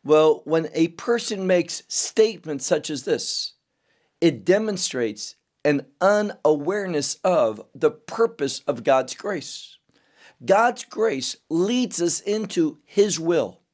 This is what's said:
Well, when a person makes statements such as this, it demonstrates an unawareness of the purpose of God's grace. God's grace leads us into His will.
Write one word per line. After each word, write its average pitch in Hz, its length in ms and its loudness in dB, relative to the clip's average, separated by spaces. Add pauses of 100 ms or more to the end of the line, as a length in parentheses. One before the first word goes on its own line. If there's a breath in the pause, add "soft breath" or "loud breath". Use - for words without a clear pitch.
Well, 156 400 4
when 160 300 0
a 165 160 2
person 214 580 -2
makes 175 400 0
statements 160 760 -2
such 151 240 0
as 143 140 -6
this, - 500 -4 (640)
it 135 240 2
demonstrates 180 920 -2 (280)
an 143 220 0 (160)
unawareness 185 1200 0
of 120 500 0
the 151 180 2
purpose - 760 -4
of 120 160 -4
God's 131 300 2
grace. - 640 -10 (640 soft breath)
God's 226 400 2
grace 165 540 -4 (100)
leads 196 540 0
us 170 180 2
into 190 640 -2
His 202 340 2
will. 160 440 -2 (120)